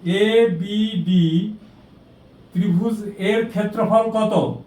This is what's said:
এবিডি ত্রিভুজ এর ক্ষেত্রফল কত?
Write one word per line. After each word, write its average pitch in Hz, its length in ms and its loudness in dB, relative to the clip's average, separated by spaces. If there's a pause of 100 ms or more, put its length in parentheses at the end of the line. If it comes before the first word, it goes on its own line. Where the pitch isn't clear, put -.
এবিডি 190 1200 2 (1300)
ত্রিভুজ 190 440 0 (200)
এর 214 320 0
ক্ষেত্রফল 214 560 0 (120)
কত? 214 160 0 (340)